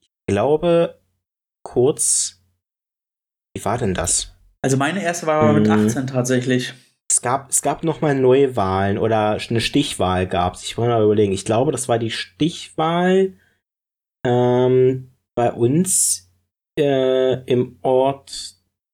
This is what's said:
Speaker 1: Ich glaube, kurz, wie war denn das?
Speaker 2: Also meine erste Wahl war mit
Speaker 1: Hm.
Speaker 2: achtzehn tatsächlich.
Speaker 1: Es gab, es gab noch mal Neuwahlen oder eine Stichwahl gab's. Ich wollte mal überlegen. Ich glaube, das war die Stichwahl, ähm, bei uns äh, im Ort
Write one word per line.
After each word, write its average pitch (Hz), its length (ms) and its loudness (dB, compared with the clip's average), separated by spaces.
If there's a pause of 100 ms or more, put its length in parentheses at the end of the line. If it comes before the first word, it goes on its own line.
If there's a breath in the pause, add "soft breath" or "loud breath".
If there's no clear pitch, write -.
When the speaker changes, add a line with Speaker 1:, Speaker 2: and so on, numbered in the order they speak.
Speaker 1:
Ich - 320 -8
glaube, 156 640 0 (640)
kurz, - 800 -2 (1080)
wie - 100 -12
war 98 140 -2
denn 98 160 -2
das? - 400 -4 (300)
Speaker 2:
Also 135 120 0
meine 151 280 -2
erste 170 240 -4
Wahl 156 180 2
war 151 80 4
mit 107 140 2
Speaker 1:
Hm. 107 180 2
Speaker 2:
achtzehn 131 220 -4
tatsächlich. 127 640 -2 (360)
Speaker 1:
Es - 120 0
gab, 127 300 -4
es - 100 -2
gab 143 220 -4
noch 160 180 -2
mal 147 140 2
Neuwahlen 123 800 2
oder 107 400 0 (120)
eine 113 120 0
Stichwahl 92 680 0
gab's. 90 360 -4
Ich - 140 -10
wollte 117 160 0
mal 113 100 2
überlegen. 107 280 2
Ich 92 140 -6
glaube, 123 260 0
das 123 160 -6
war 117 120 0
die 113 120 -4
Stichwahl, 175 1200 -2 (920 soft breath)
ähm, 127 840 2 (240)
bei 120 160 0
uns 151 760 -2 (520)
äh, 131 640 2
im 127 380 -2
Ort 135 760 -2 (380)